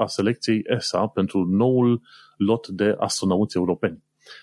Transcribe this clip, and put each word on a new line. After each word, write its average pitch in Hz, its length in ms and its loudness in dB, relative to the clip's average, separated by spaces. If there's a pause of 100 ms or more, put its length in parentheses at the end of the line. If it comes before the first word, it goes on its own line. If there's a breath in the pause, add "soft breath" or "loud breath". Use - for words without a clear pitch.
a 107 60 2
selecției 110 580 0
esa 107 420 -2
pentru 98 380 -2
noul 120 560 2 (360 loud breath)
lot 107 300 0
de 101 300 0
astronauți 95 600 0
europeni. 87 460 -2 (400 loud breath)